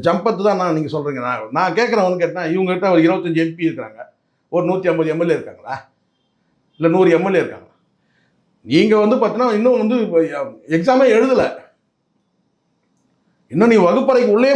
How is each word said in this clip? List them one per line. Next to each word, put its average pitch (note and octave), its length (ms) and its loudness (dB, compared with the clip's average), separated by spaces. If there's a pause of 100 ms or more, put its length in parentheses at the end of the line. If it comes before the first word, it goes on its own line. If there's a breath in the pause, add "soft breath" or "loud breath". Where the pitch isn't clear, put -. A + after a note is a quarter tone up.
ஜம்பத்து F#3+ 400 -2
தான் G3+ 140 2
நான் F3+ 180 -2
நீங்க D#3 160 -4
சொல்றீங்க. D3 300 -6
நான், A#2+ 300 -6
நான் E3 240 -2
கேட்கறேன் G#3+ 320 0
வந்து F3+ 160 -2
கேட்டா, E3 220 -4
இவங்க F3+ 280 -2
கிட்ட F#3 180 -2
ஒரு E3 120 4
இருபத்தஞ்சு E3 420 0
எம் E3 120 -6
பி E3 120 -2
இருக்கிறாங்க, A2+ 320 -10 (520)
ஒரு E3+ 140 -2
நூத்தி F#3 220 -2
ஐம்பது D#3+ 220 0
எம் D#3+ 100 -4
எல் E3+ 100 0
ஏ C#3+ 80 0
இருக்காங்களா, A2 380 -14 (1040)
இல்ல E3 80 2
நூறு F3+ 220 4
எம் F3 180 2
எல் F#3+ 60 -2
ஏ D3+ 100 2
இருக்காங்க. - 240 -16 (1000)
நீங்க G3+ 300 2
வந்து G#3+ 200 2
பாத்தீங்கன்னா, A#3 360 0
இன்னும் A3+ 280 2
வந்து A3 160 0 (720)
எக்ஸாமே B3 400 2
எழுதல, A3+ 360 2 (2000)
இன்னும் G#3 220 2
நீ A3 40 6
வகுப்பறைக்கு G#3+ 560 2
உள்ளே C4 240 4